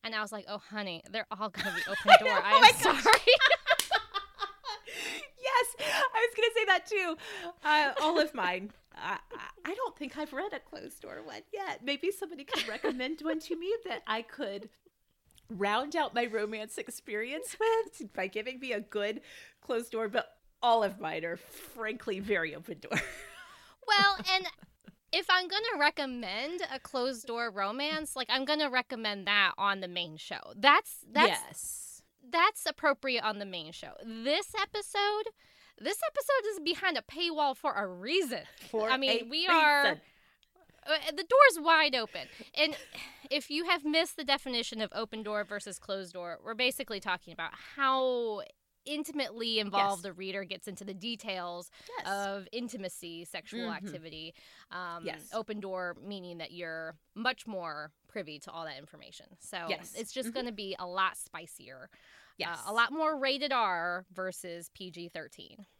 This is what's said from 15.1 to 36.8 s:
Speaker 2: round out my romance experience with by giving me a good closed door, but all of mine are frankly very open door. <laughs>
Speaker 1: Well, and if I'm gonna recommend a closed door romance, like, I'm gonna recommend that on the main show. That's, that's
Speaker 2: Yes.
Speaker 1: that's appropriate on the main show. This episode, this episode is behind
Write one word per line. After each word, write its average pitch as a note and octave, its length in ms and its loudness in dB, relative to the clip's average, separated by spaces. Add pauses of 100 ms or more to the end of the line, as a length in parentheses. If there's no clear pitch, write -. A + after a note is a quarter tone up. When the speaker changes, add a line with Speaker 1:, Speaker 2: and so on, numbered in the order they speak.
Speaker 2:
round A3 460 0
out D4+ 180 0
my A#3+ 120 2
romance G#3+ 520 -4
experience B3 840 -8
with A4 540 0
by F#3+ 140 -2
giving A#3 320 -6
me C4 140 -6
a G#3 80 -2
good G#3 400 -4 (400)
closed A#3+ 300 -2
door, A3 180 -2
but - 280 -2 (240)
all A3+ 220 6
of F#3+ 160 -2
mine D#3+ 240 -4
are E3+ 140 -4
frankly G#3+ 840 -8
very F3+ 360 0
open E3+ 240 -12
door. - 120 -10
<laughs> - 100 0 (840)
Speaker 1:
Well, G4+ 300 6 (180)
and F#4+ 100 0 (680)
if F4 200 2
I'm F#4 160 4
gonna G#4 320 -2
recommend C4+ 800 0 (100)
a C4+ 80 -8
closed B3+ 460 -4
door A#3 240 -4
romance, C4+ 680 -4
like, B3+ 140 -4
I'm C4 160 0
gonna D4+ 240 2
recommend A3 560 -2
that G3+ 320 6
on G3 220 2
the F#3 80 -6
main F3 300 -6
show. - 380 -10
That's, C#4+ 420 6 (140)
that's D4 180 8
Speaker 2:
Yes. - 720 -6 (280)
Speaker 1:
that's E4+ 380 4
appropriate C#4 560 0
on G#3+ 160 -2
the G3+ 80 -6
main E3+ 240 -10
show. - 220 -14 (120)
This A#3+ 560 -2
episode, G#4 720 -2 (460)
this D#4 260 -4
episode C5+ 460 0
is F#4+ 80 -6
behind D#4+ 400 -2